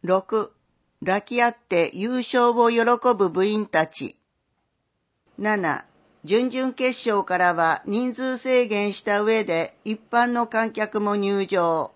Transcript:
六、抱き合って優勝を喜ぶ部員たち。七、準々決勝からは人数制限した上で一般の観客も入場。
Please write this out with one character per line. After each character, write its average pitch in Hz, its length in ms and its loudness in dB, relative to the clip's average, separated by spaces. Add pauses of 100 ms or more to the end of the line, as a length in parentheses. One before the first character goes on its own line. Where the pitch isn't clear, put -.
六、 190 500 -2 (480)
抱 196 220 -2
き 240 200 -2
合 240 60 4
っ 233 80 -4
て 170 360 0
優 226 260 -4
勝 240 320 2
を 233 200 4
喜 233 120 2 (360)
ぶ 185 120 2
部 180 140 0
員 214 220 0
た 160 220 0
ち。 - 260 -12 (1200)
七、 202 480 -2 (360)
準 226 300 0
々 262 200 -2
決 254 240 -2 (120)
勝 202 160 0
か 185 120 -2
ら 180 180 4
は 165 300 2
人 233 300 -2
数 262 220 -4
制 247 320 2
限 202 240 -2
し - 100 -10
た 208 200 0
上 220 200 2
で 165 420 -2
一 214 240 -6
般 240 180 2
の 240 200 -2
観 226 240 -2
客 214 300 -4
も 208 160 0
入 196 300 0
場。 170 500 0